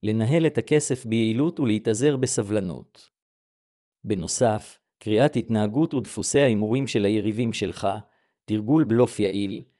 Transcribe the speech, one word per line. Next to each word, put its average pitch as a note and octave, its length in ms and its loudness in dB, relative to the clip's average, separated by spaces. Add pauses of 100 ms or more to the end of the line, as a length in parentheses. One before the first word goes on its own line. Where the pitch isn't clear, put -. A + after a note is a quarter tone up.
לנהל A2+ 440 2
את D3 120 -2
הכסף C3+ 480 0
ביעילות A2+ 540 0
ולהתאזר A#2 560 0
בסבלנות. G2+ 960 -4 (920)
בנוסף, G#2 760 -2 (200)
קריאת A2 380 2
התנהגות A#2 580 0
ודפוסי B2+ 460 -2
ההימורים A#2+ 460 2
של G#2 180 0
היריבים G#2+ 480 0
שלך, G2+ 360 -4 (560)
תרגול G#2+ 400 2
בלוף A#2 360 2
יעיל, G2 420 -2 (180)